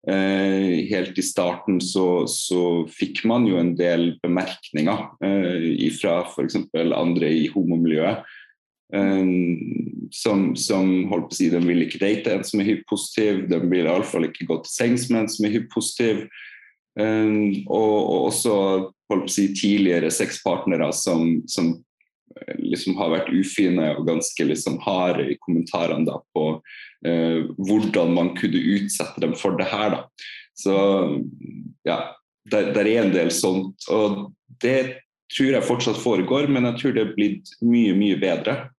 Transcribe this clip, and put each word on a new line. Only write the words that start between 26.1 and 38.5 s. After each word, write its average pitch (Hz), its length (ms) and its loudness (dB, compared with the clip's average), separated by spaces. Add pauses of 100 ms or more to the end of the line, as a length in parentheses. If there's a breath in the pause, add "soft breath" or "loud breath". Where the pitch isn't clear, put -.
på, 78 260 -2 (460 loud breath)
eh, 82 400 0 (100)
hvordan 95 580 2
man 87 220 0
kunne - 220 0
utsette - 640 0
dem 80 160 0
for 92 180 0
det 95 140 -2
her 107 200 -2
da. - 120 -4 (520 loud breath)
Så, 98 200 -2 (1120)
ja, - 120 -2 (520)
der, 104 240 0
der 104 120 2
er 113 180 2
en 95 100 2
del 85 200 2
sånt, 95 540 -2
og 101 440 0 (280)
det 131 400 0 (340)
tror 135 220 2
jeg - 100 0
fortsatt 120 320 0
foregår, 123 540 0
men 123 160 2
jeg 120 120 -4
tror 131 140 0
det 110 80 2
er 101 140 -4
blitt 104 320 -2 (160)
mye, 117 320 4
mye 101 240 4
bedre. 95 480 -2 (100)